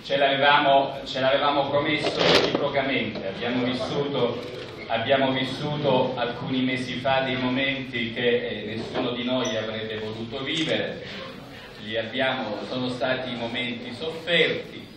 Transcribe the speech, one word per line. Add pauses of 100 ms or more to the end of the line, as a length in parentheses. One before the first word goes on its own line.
ce
l'avevamo,
ce
l'avevamo
promesso
reciprocamente,
abbiamo
vissuto, (440)
abbiamo
vissuto
alcuni
mesi
fa
dei
momenti
che,
eh,
nessuno
di
noi
avrebbe
voluto
vivere. (800)
Li
abbiamo, (100)
sono
stati
momenti
sofferti